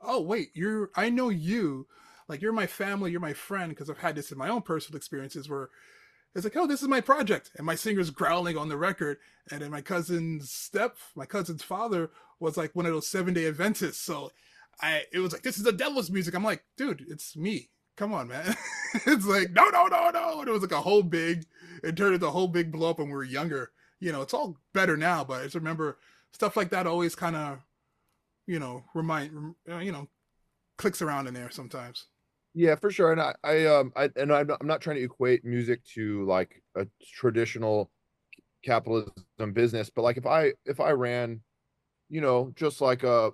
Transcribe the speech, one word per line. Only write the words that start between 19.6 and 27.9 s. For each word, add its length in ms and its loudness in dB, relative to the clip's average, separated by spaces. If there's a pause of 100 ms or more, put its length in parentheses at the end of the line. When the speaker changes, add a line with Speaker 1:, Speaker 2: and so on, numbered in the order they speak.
Speaker 1:
no, 180 6
no, 220 4
no." 300 -2
And 100 -6
it 20 0
was, 100 2
like, 100 -2
a 100 2
whole 220 6
big, 420 0 (380)
it 140 -4
turned 180 4
into 120 2
a 40 0
whole 160 2
big 240 0
blow 200 0
up 80 -4
when 100 -4
we 40 -8
were 120 -6
younger. 460 -4 (280)
You 140 -4
know, 80 -4
it's 120 -8
all 240 -2 (160)
better 240 4
now, 280 2
but 160 -6
I 20 -6
just 120 -8
remember 440 -4 (340)
stuff 240 0
like 120 2
that 180 0
always 280 0
kinda, 480 -4 (840)